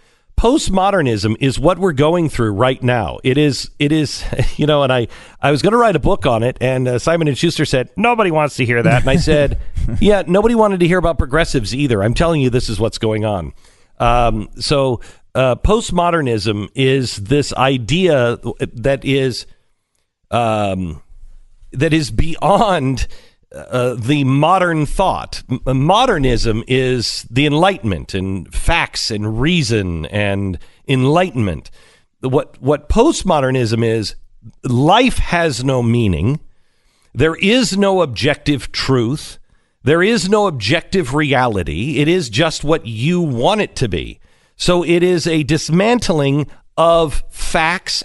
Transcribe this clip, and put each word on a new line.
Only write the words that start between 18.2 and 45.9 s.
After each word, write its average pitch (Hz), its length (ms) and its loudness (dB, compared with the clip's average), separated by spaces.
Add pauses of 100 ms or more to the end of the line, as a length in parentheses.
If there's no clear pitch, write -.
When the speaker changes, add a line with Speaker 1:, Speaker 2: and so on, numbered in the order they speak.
Speaker 1:
that 131 460 -4
is, 135 420 -2 (840)
um, 98 680 -2 (720)
that 147 200 -2
is 151 180 0
beyond 139 960 0 (480)
uh, 123 400 -4
the 135 300 0
modern 156 600 2
thought. 127 640 -4
M-, 131 340 -2
modernism 139 840 2
is 127 640 -2
the 139 160 2
Enlightenment 143 680 0
and 95 400 -6
facts - 560 -2
and 110 300 -4
reason 107 680 0
and 98 520 -4 (300)
enlightenment. 131 840 0 (500)
What, 135 400 -4
what 143 280 -2
postmodernism 131 960 0
is, 113 300 -2 (480)
life 160 560 2
has 160 460 -2
no 131 180 0
meaning. 117 580 0 (760)
There 160 220 0
is 202 400 2
no 196 260 2
objective 135 680 -2
truth. 131 680 -2 (440)
There 131 200 2
is 196 260 2
no 208 180 2
objective 143 680 -2
reality. 123 840 0
It 147 100 2
is 170 220 0
just 151 340 -2
what 156 220 0
you 123 340 -2
want 156 400 0
it - 160 -6
to 127 120 -2
be. 71 320 -8 (360)
So 175 280 2
it 170 180 2
is 180 240 0
a 160 160 0
dismantling 151 1040 0 (300)